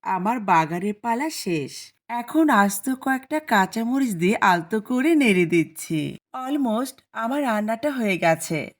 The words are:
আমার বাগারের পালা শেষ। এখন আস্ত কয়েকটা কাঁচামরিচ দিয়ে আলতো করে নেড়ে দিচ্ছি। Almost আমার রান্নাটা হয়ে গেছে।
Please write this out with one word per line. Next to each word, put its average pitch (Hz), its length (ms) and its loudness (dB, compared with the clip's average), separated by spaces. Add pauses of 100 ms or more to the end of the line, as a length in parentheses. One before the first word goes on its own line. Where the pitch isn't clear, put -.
(160)
আমার 202 220 -2 (120)
বাগারের 170 540 0
পালা 240 240 -2 (140)
শেষ। 156 320 -4 (480)
এখন 311 240 2 (180)
আস্ত 202 220 -2 (200)
কয়েকটা 262 320 -2 (140)
কাঁচামরিচ 226 720 0
দিয়ে 190 140 4 (160)
আলতো 175 260 0 (120)
করে 254 220 2 (100)
নেড়ে 185 320 4
দিচ্ছি। 160 460 -2 (440)
Almost 262 520 -2 (280)
আমার 262 160 -2 (100)
রান্নাটা 220 480 -2
হয়ে 202 280 0
গেছে। 165 340 0 (200)